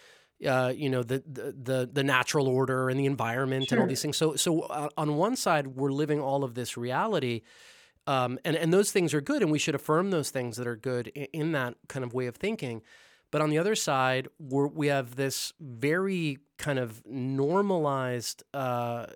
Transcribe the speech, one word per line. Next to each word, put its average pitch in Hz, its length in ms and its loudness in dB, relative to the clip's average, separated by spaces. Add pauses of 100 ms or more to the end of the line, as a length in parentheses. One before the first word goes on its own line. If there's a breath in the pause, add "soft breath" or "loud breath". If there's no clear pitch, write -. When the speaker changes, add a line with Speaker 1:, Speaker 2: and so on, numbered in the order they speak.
(480 loud breath)
Speaker 1:
uh, 127 260 4
you 139 160 -2
know, 127 140 2
the, 127 260 -2
the, 123 320 -10
the, 127 300 0
the 139 120 2
natural 135 440 4
order 131 420 2
and 127 80 0
the 139 80 2
environment 131 680 -2
and 233 80 4
all 202 40 6
Speaker 2:
Sure. 180 60 0
Speaker 1:
these 131 120 -2
things. 147 140 -2
So, 156 220 0
so, 160 240 2
uh, 147 340 -4
on 151 220 0
one 214 180 0
side, 156 320 2
we're 135 240 -2
living 147 300 0
all 139 240 0
of 120 80 -6
this 120 240 -6
reality, 127 640 -2 (640 loud breath)
um, 127 380 2
and, 160 100 0
and 165 160 2
those 196 200 6
things 175 220 2
are 147 80 2
good, 277 200 0
and 160 100 4
we 151 80 2
should 147 160 0
affirm 165 360 2
those 151 180 0
things 123 260 -4
that 120 120 -6
are 120 100 -4
good 123 360 -4
i-, 143 200 -8
in 160 180 -2
that 127 240 -2 (140)
kind 131 160 -4
of 117 80 -8
way 127 140 -2
of 117 100 -8
thinking. 139 440 -4 (500 loud breath)
But 156 100 2
on 156 80 2
the 151 80 4
other 202 180 2
side, 131 520 2 (120)
we're, 139 280 0
we 147 200 -2
have 131 280 0
this 135 440 -2
very 156 800 -2 (200)
kind 139 220 -2
of 117 260 -6
normalized, 135 1400 0 (100)
uh, 120 640 -2